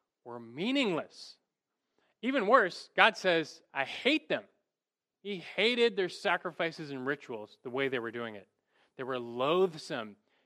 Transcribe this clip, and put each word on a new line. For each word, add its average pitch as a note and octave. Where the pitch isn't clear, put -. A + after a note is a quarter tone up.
were A#2+
meaningless. E3
Even B3
worse, G#3+
God G3+
says, E3
"I C#3
hate D4
them." B2
He G3
hated A#3
their F#3
sacrifices E3
and B2+
rituals, B2
the C3
way C3+
they B2+
were A2+
doing A#2
it. G2
They C3+
were B2+
loathsome C3